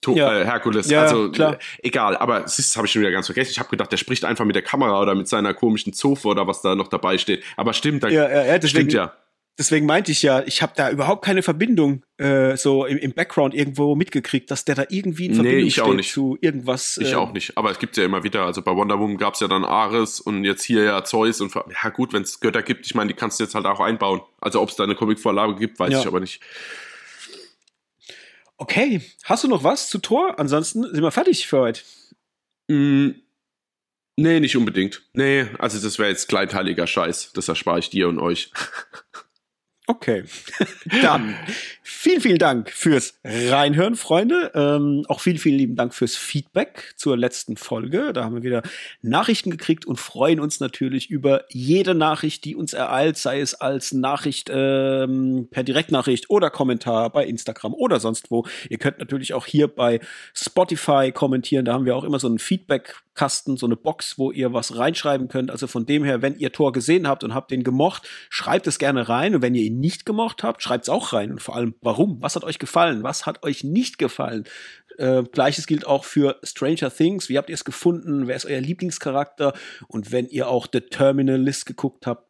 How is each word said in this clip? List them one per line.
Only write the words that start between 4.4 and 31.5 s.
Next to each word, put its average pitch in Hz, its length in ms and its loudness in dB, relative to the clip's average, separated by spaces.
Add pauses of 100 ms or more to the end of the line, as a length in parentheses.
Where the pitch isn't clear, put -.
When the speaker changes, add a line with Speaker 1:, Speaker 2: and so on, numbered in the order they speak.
Speaker 1:
mit 101 120 2
der 95 60 0
Kamera 110 400 2
oder 98 120 4
mit 95 140 -2
seiner 104 260 2
komischen 110 380 0
Zofe 135 360 0
oder 98 180 2
was 95 160 -4
da 95 120 2
noch 98 140 -2
dabei 92 300 0
steht. 92 240 0 (140)
Aber 110 160 0
stimmt, 147 320 0
da 113 40 2
Speaker 2:
Ja, 151 200 4
ja, 139 180 4
ja, 165 120 4
deswegen, 156 100 2 (220)
Speaker 1:
stimmt - 20 2
ja. 95 200 0 (460)
Speaker 2:
deswegen 151 280 2
meinte 165 260 2
ich 143 100 2
ja, 131 240 4
ich 139 160 -2
hab - 140 -2
da 135 140 2
überhaupt 143 340 0
keine 190 180 2
Verbindung, 160 600 2 (120)
äh, 135 400 2
so 135 300 2
im, 139 120 -2
im 139 140 -4
Background 151 420 0
irgendwo 143 420 0
mitgekriegt, 139 560 -2
dass 131 120 -6
der 143 120 0
da 139 120 0
irgendwie 180 380 -4
in - 60 0
Speaker 1:
Nee, - 40 2
Speaker 2:
Verbindung 127 300 4
Speaker 1:
ich - 140 2
auch 117 60 4
Speaker 2:
steht 98 100 6
Speaker 1:
nicht. 95 160 -2
Speaker 2:
zu 135 280 -2
irgendwas, 127 580 -2
Speaker 1:
Ich 131 140 0
Speaker 2:
ähm, 131 60 2
Speaker 1:
auch 131 140 -2
nicht, - 260 -6
aber 107 140 0
es - 80 -6
gibt's - 180 -4
ja 98 60 4
immer 92 180 0
wieder. 101 240 0
Also 90 160 -4
bei 92 140 0
Wonder 104 240 2
Woman 104 180 0
gab's 101 220 -2
ja 101 80 0
dann 95 160 2
Ares 107 560 0
und 101 240 -4
jetzt 98 180 0
hier 110 220 2
ja 101 180 2
Zeus 113 380 0
und 101 100 -4
Ver-, - 160 -6 (160)
ja 110 60 -2
gut, 127 240 -2
wenn's 98 260 -4
Götter 110 240 0
gibt, - 240 -4
ich - 80 -10
meine, 107 140 0
die - 60 -4
kannst - 260 -4
du 110 40 0
jetzt 104 120 -6
halt 101 100 -2
auch 98 140 0
einbauen. 98 400 0 (200)
Also 101 200 0
ob's 107 160 -2
da 104 80 0
eine 101 100 0
Comicvorlage 107 640 0
gibt, 110 240 -6
weiß 131 120 2
Speaker 2:
Ja. 135 100 2
Speaker 1:
ich - 40 -2
aber 92 140 0
nicht. - 200 -10 (2250)
Speaker 2:
Okay, 214 400 0 (240)
hast 226 200 2
du 269 40 2
noch 185 140 2
was 208 260 2
zu 208 100 -4
Thor? 320 400 0
Ansonsten 151 440 0
sind 156 200 -4
wir 160 100 2
fertig 359 340 2
für 139 140 2